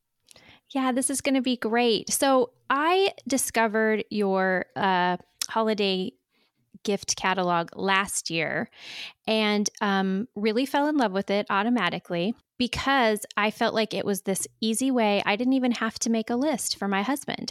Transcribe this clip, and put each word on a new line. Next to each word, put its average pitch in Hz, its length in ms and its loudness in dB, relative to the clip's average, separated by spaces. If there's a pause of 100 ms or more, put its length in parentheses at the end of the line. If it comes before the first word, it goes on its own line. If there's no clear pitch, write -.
(720)
Yeah, 262 200 0
this 254 180 0
is 269 120 -4
gonna 269 200 2
be 247 160 0
great. 233 540 0
So 269 400 2 (180)
I 339 440 2 (160)
discovered 220 840 0
your, 190 640 0
uh, 180 440 0 (300)
holiday 202 640 0 (720)
gift - 320 -2
catalog 180 580 0
last 190 560 -2
year 160 400 -4 (560)
and, 208 420 0 (120)
um, 196 560 0
really 220 280 0
fell 285 220 0
in 302 100 0
love 226 140 2
with 190 180 -2
it 302 220 0
automatically 196 840 0 (200)
because 240 720 2 (100)
I 208 140 0
felt - 240 -2
like 220 180 0
it 190 120 -4
was 196 180 -2
this 190 240 -2 (140)
easy 226 320 0
way. 208 340 2
I 202 80 2
didn't 254 200 2
even 254 180 2
have 220 280 -4
to 226 100 -2
make 226 200 -2
a 240 60 0
list 269 420 -2
for 196 80 -4
my 196 160 0
husband. - 480 -4